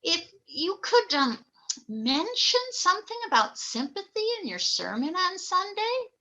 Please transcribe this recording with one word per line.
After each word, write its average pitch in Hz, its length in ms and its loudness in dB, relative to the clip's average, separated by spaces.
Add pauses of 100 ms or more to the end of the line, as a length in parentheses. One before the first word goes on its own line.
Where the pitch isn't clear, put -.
If 330 280 -2 (160)
you 320 340 -4
could, - 320 4
um, 277 320 0 (420)
mention 277 720 2 (120)
something 415 460 0 (100)
about 226 300 4
sympathy 403 680 -6 (140)
in 370 60 -6
your 185 120 -6
sermon 214 560 -2
on 359 240 0
Sunday 415 680 -2 (140)